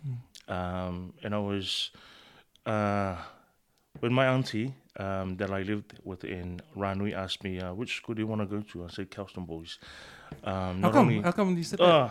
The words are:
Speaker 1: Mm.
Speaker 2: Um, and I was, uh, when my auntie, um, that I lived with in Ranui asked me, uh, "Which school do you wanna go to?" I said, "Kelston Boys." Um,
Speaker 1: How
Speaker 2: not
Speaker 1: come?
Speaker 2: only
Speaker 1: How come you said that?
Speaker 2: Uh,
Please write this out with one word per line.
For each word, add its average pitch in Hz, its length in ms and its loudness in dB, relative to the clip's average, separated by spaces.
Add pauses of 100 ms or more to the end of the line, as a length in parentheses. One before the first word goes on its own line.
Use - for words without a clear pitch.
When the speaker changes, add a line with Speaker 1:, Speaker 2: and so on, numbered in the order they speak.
(480)
Speaker 1:
Mm. - 60 -4
Speaker 2:
Um, 90 580 -4 (100)
and 104 120 -4
I 104 40 0
was, 101 520 -2 (760)
uh, 101 520 2 (840)
when 117 140 2
my 131 140 6
auntie, 127 460 0 (220)
um, 95 400 -2
that 98 140 -2
I 98 120 -2
lived 101 320 -4 (100)
with 92 200 -10
in 90 360 -6 (160)
Ranui 98 380 0
asked 95 300 -6
me, 95 160 -4
uh, 90 140 -6
"Which 113 220 -6
school - 180 -6
do 110 80 -2
you 110 40 2
wanna 107 200 0
go 104 140 -4
to?" 90 240 -10
I 85 40 -10
said, 95 220 -8
"Kelston 95 340 -8
Boys." 82 340 -10 (680)
Um, 101 80 -2
Speaker 1:
How 92 220 -2
Speaker 2:
not 95 180 4
Speaker 1:
come? 233 160 8
Speaker 2:
only 208 140 4
Speaker 1:
How 175 100 2
come 185 240 2
you 170 80 -2
said - 160 -6
that? 170 40 10
Speaker 2:
Uh, 156 260 8